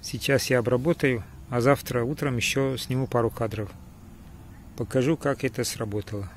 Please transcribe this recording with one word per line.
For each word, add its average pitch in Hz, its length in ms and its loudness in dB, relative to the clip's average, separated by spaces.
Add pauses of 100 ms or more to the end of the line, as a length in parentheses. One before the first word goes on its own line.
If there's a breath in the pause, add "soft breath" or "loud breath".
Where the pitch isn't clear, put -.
Сейчас - 480 0
я 127 100 6
обработаю, 123 640 2 (260)
а 123 120 0
завтра 123 420 4
утром 135 340 0
еще 135 400 2
сниму 127 280 0
пару 117 240 2
кадров. 104 400 -4 (1040)
Покажу, 131 420 2
как 135 260 -2
это 127 200 -2
сработало. 104 720 -4